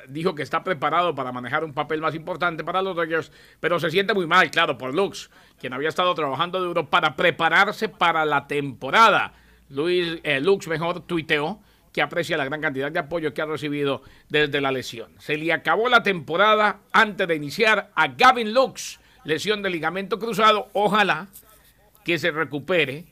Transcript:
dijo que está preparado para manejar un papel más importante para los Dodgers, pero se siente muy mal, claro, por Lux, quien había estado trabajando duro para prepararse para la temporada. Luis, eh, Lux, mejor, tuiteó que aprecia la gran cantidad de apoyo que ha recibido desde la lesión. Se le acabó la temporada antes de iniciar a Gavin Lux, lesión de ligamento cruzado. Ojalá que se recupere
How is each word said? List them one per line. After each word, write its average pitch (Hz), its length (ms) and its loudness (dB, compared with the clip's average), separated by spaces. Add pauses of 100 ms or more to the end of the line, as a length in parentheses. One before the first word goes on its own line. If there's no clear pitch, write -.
dijo 165 260 -4
que 143 80 -8
está 165 200 -4
preparado 165 500 0
para 131 180 -6
manejar 123 320 -4
un 156 100 -10
papel 151 280 -4
más 156 140 -2
importante 165 480 -6
para 175 180 -2
los 190 140 -4
Dodgers, 165 360 -2 (280)
pero 165 200 0
se 160 120 -2
siente 196 220 0
muy 185 120 0
mal, 175 240 4
claro, 160 280 0
por 131 160 -8
Lux, 180 360 -2 (300)
quien 127 140 -10
había 143 160 -4
estado 180 260 0
trabajando 160 440 -2
duro 170 300 -2
para 160 260 2
prepararse 180 720 2
para 160 380 2
la 143 220 0
temporada. 143 840 2 (360)
Luis, 165 540 -2
eh, 139 180 0
Lux, 190 260 0
mejor, 170 340 -4
tuiteó 165 580 -2 (340)
que 160 80 -2
aprecia 160 360 -2
la 139 80 0
gran 147 160 -6
cantidad 143 300 -2
de 175 80 -2
apoyo 156 340 -4
que 165 80 -4
ha 156 40 -2
recibido 143 560 -4 (260)
desde 147 320 0
la 139 120 0
lesión. 123 480 -8
Se 151 180 -6
le 165 160 -2
acabó 170 340 0
la 233 160 4
temporada 196 760 2 (120)
antes 202 360 2
de 165 80 2
iniciar 196 600 0
a 160 120 2
Gavin 226 460 4
Lux, - 460 0 (240)
lesión 185 380 -2
de 196 80 -2
ligamento 175 500 -4
cruzado. 214 540 2
Ojalá 190 540 2 (760)
que 165 140 -2
se 165 140 0
recupere 147 800 -2